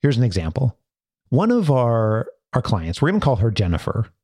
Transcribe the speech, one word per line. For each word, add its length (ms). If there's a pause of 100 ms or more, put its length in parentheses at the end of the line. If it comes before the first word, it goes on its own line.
Here's 160
an 80
example. 540 (500)
One 220
of 200
our, 580 (260)
our 80
clients, 400
we're 80
gonna 100
call 160
her 140
Jennifer. 560 (160)